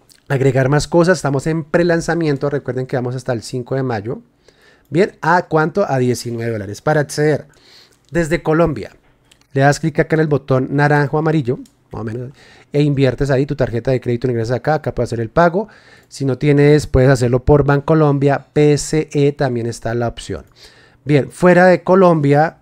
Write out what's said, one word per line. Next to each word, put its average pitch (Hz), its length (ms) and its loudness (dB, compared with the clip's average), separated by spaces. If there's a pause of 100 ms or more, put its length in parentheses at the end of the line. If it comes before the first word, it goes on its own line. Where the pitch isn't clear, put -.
(280)
agregar 131 420 0
más 147 180 0
cosas. 170 300 2
Estamos 139 300 -4
en 160 160 -4
prelanzamiento. 165 880 0
Recuerden 131 360 -6
que 143 100 -6
vamos 127 200 -4
hasta 127 180 -6
el 113 80 -6
cinco 127 340 -8
de 135 80 -2
mayo. 120 380 -6 (680)
Bien, 170 300 0
¿a 170 220 2
cuánto? 160 460 -2
A 135 100 -2
diecinueve 117 520 -4
dólares. 104 300 -10
Para 151 200 0
acceder 147 440 -2 (680)
desde 160 300 -2
Colombia, 156 500 -2 (640)
le 135 80 0
das 143 180 4
clic 160 200 -4
acá 160 160 0
en 156 60 2
el 160 60 0
botón 131 440 0
naranjo 147 460 0
amarillo, 151 420 -2 (320)
más 107 100 -12
o - 20 -10
menos, 120 280 -10 (400)
e 147 100 0
inviertes 135 480 0
ahí 139 160 2
tu 143 100 -6
tarjeta 117 360 -4
de 127 80 0
crédito, 120 280 -4
ingresas 117 300 -2
acá, 151 180 -2
acá 151 180 -6
puedes 120 160 -4
hacer 117 100 -6
el 113 100 -6
pago. 175 380 0 (400)
Si - 180 -8
no 127 120 -2
tienes, 147 500 4
puedes 131 220 4
hacerlo 123 360 0
por 147 200 4
Bancolombia, 143 880 0
P 147 240 4
C 156 340 -4
E, 143 200 0
también 123 360 -4
está 117 260 -8
la 120 140 -2
opción. 92 380 -10 (600)
Bien, 135 260 0
fuera 180 360 4
de 175 160 2
Colombia, 165 800 4